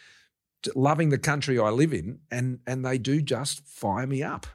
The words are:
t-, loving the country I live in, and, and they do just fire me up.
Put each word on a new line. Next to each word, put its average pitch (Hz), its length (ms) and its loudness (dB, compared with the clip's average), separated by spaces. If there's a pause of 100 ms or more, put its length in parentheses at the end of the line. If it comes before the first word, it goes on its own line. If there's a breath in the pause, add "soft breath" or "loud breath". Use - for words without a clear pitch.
(640 loud breath)
t-, - 120 -4
loving 147 360 4
the 135 80 4
country 139 400 0
I 107 100 4
live 139 240 4
in, 104 280 -6 (100)
and, 123 360 -4
and 127 180 -4
they 127 120 0
do 131 240 2
just 135 480 -4
fire 117 380 -2
me 135 160 -2
up. - 320 -8